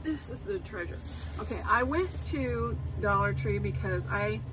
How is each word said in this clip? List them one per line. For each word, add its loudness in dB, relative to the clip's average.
this -2
is -8
the -4
treasures. -6
Okay, -4
I 6
went 2
to 0
Dollar 4
Tree 0
because 0
I 0